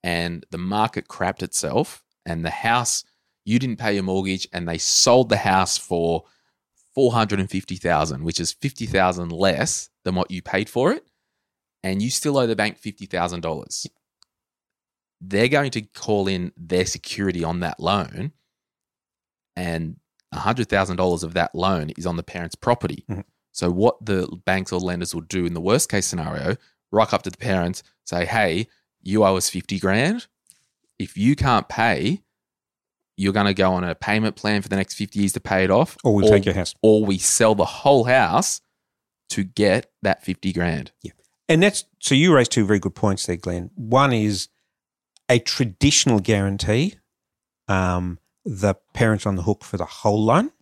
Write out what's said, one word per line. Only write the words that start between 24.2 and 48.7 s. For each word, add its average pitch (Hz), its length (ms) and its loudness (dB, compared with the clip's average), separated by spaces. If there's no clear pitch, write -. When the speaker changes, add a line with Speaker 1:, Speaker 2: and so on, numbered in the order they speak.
Speaker 1:
banks 92 280 -2
or 92 80 -2
lenders 90 340 -6
will 82 80 -6
do 87 240 -4
in 85 80 -4
the 82 60 -6
worst 101 300 0
case 101 160 -2
scenario, 78 500 -4
rock 107 220 4
up - 80 0
to - 80 -8
the - 80 -18
parents, 92 440 -2
say, 87 220 -4
"Hey, 101 420 0
you 101 220 2
owe 95 120 4
us 90 120 -2
fifty 90 300 -6
grand. 123 480 0
If - 180 -10
you 123 200 2
can't 123 320 2
pay, 110 540 0
you're 98 160 0
gonna 101 220 2
go 95 180 4
on 90 120 -2
a 85 100 -4
payment 107 420 -2
plan 104 240 -2
for 95 80 -12
the 98 80 -2
next 95 180 -4
fifty 101 260 -6
years 98 140 0
to 95 60 -6
pay 95 240 2
it 95 60 2
off. 120 340 2
Speaker 2:
Or 113 100 4
we'll 101 120 4
Speaker 1:
or, 107 40 8
Speaker 2:
take 98 140 6
your 95 100 0
house. 90 280 -4
Speaker 1:
or 107 220 6
we 101 140 0
sell 110 360 4
the 101 100 2
whole 139 400 2
house 123 560 2
to 98 140 -2
get 101 460 2
that 98 220 0
fifty 92 280 -4
grand." 82 400 -4
Speaker 2:
Yeah. - 100 -14
And 165 140 6
that's, - 220 2
so - 160 2
you 165 180 6
raised 123 160 6
two 110 160 2
very 101 140 4
good 92 160 -6
points 98 300 0
there, 90 100 -4
Glenn. 87 400 -6
One 127 360 4
is 107 360 -2
a 123 100 6
traditional 120 800 2
guarantee, 101 800 0
um, 90 500 0
the 101 300 0